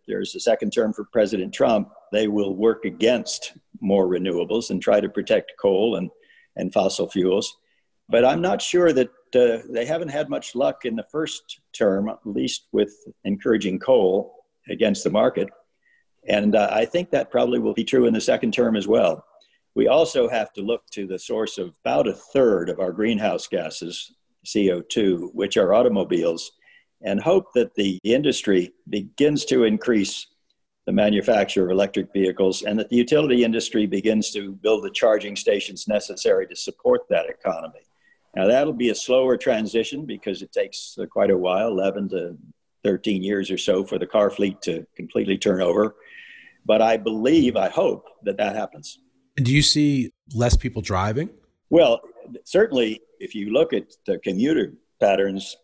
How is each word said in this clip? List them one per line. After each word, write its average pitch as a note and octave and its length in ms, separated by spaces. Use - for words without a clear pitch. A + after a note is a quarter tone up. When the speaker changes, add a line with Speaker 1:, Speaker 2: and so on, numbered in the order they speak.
Speaker 1:
there's G2 280
a F#2 40
second A2 320
term A2 220
for G#2 180
President G2+ 420
Trump. A#2 360
They G#2+ 160
will G2+ 280
work A2 300
against A2+ 680
more G2 260
renewables F2+ 640
and F#2 100
try G#2+ 220
to F#2+ 80
protect G#2 500
coal G2+ 360
and, F2+ 160
and F#2 160
fossil F#2+ 380
fuels. F#2+ 480
But A#2+ 160
I'm D#3+ 160
not F#3 200
sure F3 320
that, B2 160
uh, A#2+ 220
they A#2+ 140
haven't D#3+ 240
had C#3+ 200
much C#3+ 240
luck C3+ 320
in A2+ 100
the A2+ 160
first - 500
term, G2+ 320
at A2 160
least B2 480
with G#2 220
encouraging G2 560
coal G2+ 560
against G#2 340
the G#2 60
market. G#2 400
And, G#2 260
uh, G#2 160
I A2 140
think F3 240
that C3+ 220
probably B2 260
will A2 160
be A2+ 100
true B2 220
in A2+ 80
the A2 80
second A2+ 320
term A2+ 220
as G2 120
well. G2+ 380
We A2+ 120
also C3 420
have A2 240
to G#2 80
look A2+ 300
to G2 160
the F#2 100
source A2 400
of F2+ 160
about C3 240
a F#2+ 60
third G2+ 560
of E2+ 100
our F#2 120
greenhouse G2+ 560
gases, E2+ 680
C G2+ 260
O F2 100
two, F#2 520
which G2+ 240
are G2 160
automobiles, F#2 800
and G2+ 180
hope F#3 360
that A#2+ 180
the G2 300
industry A2 680
begins C#3 580
to B2+ 180
increase G#2+ 640
the G2 80
manufacture G#2 720
of F2+ 60
electric G2 420
vehicles F#2+ 480
and G#2 160
that A2 120
the A#2+ 80
utility B2 460
industry A2+ 440
begins G#2 440
to G2 200
build G#2 320
the F#2+ 80
charging G#2 440
stations G2+ 520
necessary G2 580
to - 100
support B2 540
that E2 180
economy. E2 520
Now, F#2+ 120
that'll C3+ 260
be A#2+ 160
a G2+ 60
slower B2+ 420
transition A#2 680
because G2 360
it - 100
takes, - 480
uh, G2 60
quite G2+ 260
a F#2 60
while, F2+ 320
eleven G2 400
to F2 280
thirteen F#2+ 400
years G2 260
or F#2 80
so, F#2+ 260
for F#2+ 140
the F2+ 100
car G#2 220
fleet G2 340
to E2 220
completely G2+ 420
turn F#2 240
over. G2+ 340
But A2 160
I A2 160
believe, A2+ 580
I F#2+ 140
hope - 360
that G2 140
that G2+ 180
happens. - 440
Speaker 2:
Do B2+ 180
you D3 100
see C#3+ 480
less A#2+ 220
people - 260
driving? G#2+ 480
Speaker 1:
Well, C#3+ 320
certainly, A#2+ 580
if - 160
you G#2 160
look D3 220
at G2 120
the F#2 140
commuter A2 540
patterns, G2 640